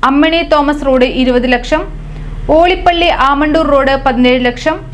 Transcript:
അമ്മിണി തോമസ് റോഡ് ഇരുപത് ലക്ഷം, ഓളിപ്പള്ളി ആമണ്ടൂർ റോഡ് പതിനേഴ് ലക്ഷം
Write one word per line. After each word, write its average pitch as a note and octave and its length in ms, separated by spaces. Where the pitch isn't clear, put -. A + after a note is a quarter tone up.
അമ്മിണി D#4+ 320
തോമസ് C#4+ 360
റോഡ് B3+ 200
ഇരുപത് B3 320
ലക്ഷം, D#4 280
ഓളിപ്പള്ളി F4 520
ആമണ്ടൂർ D4+ 440
റോഡ് C4+ 220
പതിനേഴ് B3 340
ലക്ഷം D#4 280